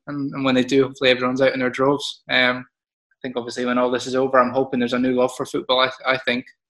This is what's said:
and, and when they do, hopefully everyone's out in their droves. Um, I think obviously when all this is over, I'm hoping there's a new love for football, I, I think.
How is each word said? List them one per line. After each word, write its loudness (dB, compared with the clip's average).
and, -6
and -6
when 2
they 4
do, 4
hopefully 0
everyone's 0
out 6
in -4
their 0
droves. -2
Um, 0
I -20
think -10
obviously -6
when 0
all 2
this -2
is -2
over, 2
I'm 0
hoping -2
there's -2
a 0
new 0
love 0
for -6
football, -2
I, 0
I -2
think. -2